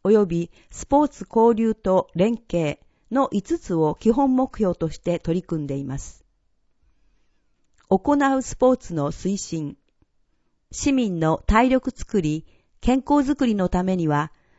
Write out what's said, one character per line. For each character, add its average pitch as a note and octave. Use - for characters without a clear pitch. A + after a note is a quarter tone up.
及 G#3
び E3+
ス -
ポ D4
ー D4
ツ -
交 A#3
流 A3
と F#3+
連 G#3+
携 D#3
の C4
五 D4+
つ F3+
を D#3
基 A3
本 C4
目 C4
標 F#3
と E3
し -
て F3
取 E3+
り -
組 D#3
ん -
で C#3
い C#3
ま C3+
す。 -
行 F#3+
う C4
ス -
ポ B3+
ー B3
ツ -
の D3+
推 F#3+
進。 D#3
市 -
民 G#3+
の D#3+
体 A#3
力 C4
づ -
く G3+
り、 D#3
健 B3+
康 C#4+
づ C#4+
く C4+
り A3+
の F#3
た F3+
め F#3+
に E3
は、 D3+